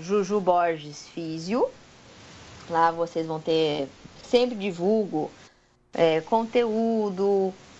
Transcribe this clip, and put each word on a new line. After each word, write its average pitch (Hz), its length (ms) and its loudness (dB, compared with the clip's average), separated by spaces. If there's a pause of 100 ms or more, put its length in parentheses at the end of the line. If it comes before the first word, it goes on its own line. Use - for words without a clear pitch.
Juju 196 400 0
Borges 170 720 0
Físio. 165 540 -4 (1000)
Lá 165 200 4
vocês 165 360 -4
vão 160 120 -6
ter, 156 500 0 (400)
sempre 247 280 2
divulgo, 185 720 -2 (640)
é, 160 300 2
conteúdo, 214 1300 0 (280)